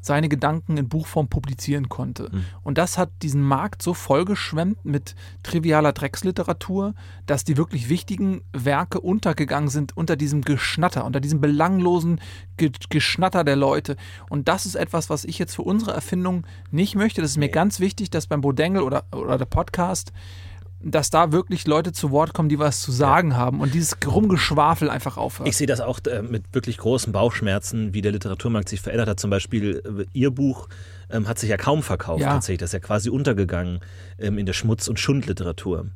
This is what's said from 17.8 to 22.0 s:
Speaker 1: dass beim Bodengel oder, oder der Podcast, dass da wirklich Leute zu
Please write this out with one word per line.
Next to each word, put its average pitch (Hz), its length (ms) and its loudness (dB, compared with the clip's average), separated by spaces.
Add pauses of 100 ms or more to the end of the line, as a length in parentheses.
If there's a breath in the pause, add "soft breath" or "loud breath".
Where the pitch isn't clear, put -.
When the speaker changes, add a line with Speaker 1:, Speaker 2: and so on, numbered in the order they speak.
Speaker 1:
dass - 160 -2
beim 147 140 0
Bodengel 151 420 2
oder, 131 300 0
oder 131 260 -2
der 131 60 0
Podcast, 175 680 -2 (720 loud breath)
dass - 260 2
da 165 200 6
wirklich 175 380 0
Leute 165 240 2
zu 151 180 -2